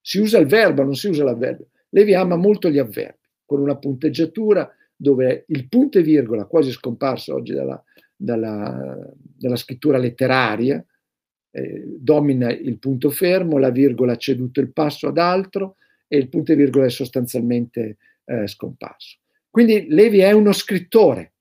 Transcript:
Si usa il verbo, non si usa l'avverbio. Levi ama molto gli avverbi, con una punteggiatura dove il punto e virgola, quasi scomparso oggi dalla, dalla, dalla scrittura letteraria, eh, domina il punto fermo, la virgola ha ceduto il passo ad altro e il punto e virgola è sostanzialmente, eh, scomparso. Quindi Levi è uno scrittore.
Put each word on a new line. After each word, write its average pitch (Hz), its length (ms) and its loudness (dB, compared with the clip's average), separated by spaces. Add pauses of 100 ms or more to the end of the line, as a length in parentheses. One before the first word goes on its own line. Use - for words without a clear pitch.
Si - 180 -6
usa 214 200 4
il 156 80 6
verbo, 160 380 2
non 139 100 -4
si 165 140 -6
usa 147 160 0
l'avverbio. - 440 -4 (220)
Levi 202 240 6
ama 180 220 0
molto 190 340 2
gli 143 80 2
avverbi, 110 400 -6 (260)
con 143 160 -2
una 139 160 -2
punteggiatura 156 920 -2 (240)
dove 127 540 0
il 139 200 -6
punto 254 300 2
e 175 40 4
virgola, 123 440 0
quasi 147 240 2
scomparso 123 640 -6
oggi 123 180 -8
dalla, 67 300 -8 (320)
dalla, 104 1000 -8
dalla - 420 -8
scrittura 131 420 -4
letteraria, 123 840 -2 (680)
eh, - 340 -12 (140)
domina 139 520 0
il 113 280 -6
punto 135 320 -2
fermo, 175 480 0
la 135 120 2
virgola 123 420 2
ha 117 40 -2
ceduto 127 440 -4
il 131 120 -4
passo 151 360 -4
ad 143 100 -2
altro 190 580 -2 (300)
e 147 100 -2
il 131 120 0
punto 156 240 -2
e 151 40 4
virgola 135 300 2
è 120 40 2
sostanzialmente, 120 1040 -4 (280)
eh, 113 220 -6
scomparso. - 720 -14 (320)
Quindi 220 380 4
Levi 202 300 6
è 190 140 6
uno 208 200 6
scrittore. 175 880 0